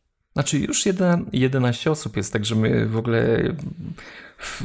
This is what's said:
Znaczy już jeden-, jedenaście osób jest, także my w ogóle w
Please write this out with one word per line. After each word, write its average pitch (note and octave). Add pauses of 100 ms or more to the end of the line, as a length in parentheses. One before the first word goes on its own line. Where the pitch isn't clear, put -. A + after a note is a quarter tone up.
(340)
Znaczy C#3+
już -
jeden-, F3+
jedenaście B2+
osób B2
jest, F#2+
także A2
my A2
w A2
ogóle A2+ (1000)
w -